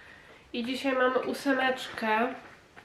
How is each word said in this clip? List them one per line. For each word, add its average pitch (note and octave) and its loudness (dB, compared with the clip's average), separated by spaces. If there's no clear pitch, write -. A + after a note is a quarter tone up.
I A#3+ -4
dzisiaj C4 -2
mamy B3+ 4
ósemeczkę, B3+ 0